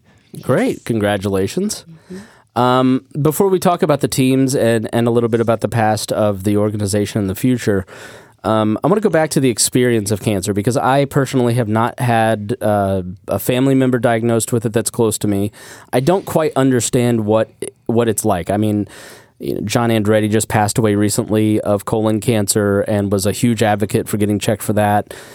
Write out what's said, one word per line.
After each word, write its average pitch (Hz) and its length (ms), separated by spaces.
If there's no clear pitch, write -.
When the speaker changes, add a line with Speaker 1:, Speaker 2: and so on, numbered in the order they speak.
Speaker 1:
Great. 185 440
Congratulations. 101 960
Speaker 2:
Mm-hmm. - 340
Speaker 1:
Um, 127 480
before 156 280
we 185 100
talk 175 240
about 151 180
the 147 60
teams 131 480
and, 113 360
and 117 160
a 117 40
little 117 180
bit 113 120
about 113 200
the - 60
past 107 440
of 101 320
the 101 140
organization 104 640
and 98 80
the 95 60
future, 113 500
um, 107 400
I 139 40
wanna 208 140
go 208 100
back 156 200
to - 80
the 135 120
experience 117 580
of 107 120
cancer, 101 340
because 104 200
I 139 300
personally 127 480
have 120 140
not 110 320
had, 113 600
uh, 101 440
a - 100
family 131 380
member 127 240
diagnosed 117 520
with 120 140
it 110 80
that's 110 160
close 113 300
to - 80
me. 101 240
I 127 60
don't 175 260
quite 156 300
understand 120 720
what, 110 240
what 117 240
it's 104 160
like. 90 240
I 98 80
mean, 104 300
you 69 160
know, 50 80
John 117 300
Andretti 107 400
just 107 160
passed 107 320
away 107 160
recently 107 640
of 104 240
colon 110 360
cancer 101 600
and 101 300
was 98 160
a 98 60
huge 117 280
advocate 104 480
for 113 80
getting 104 220
checked 107 240
for 110 100
that. 104 400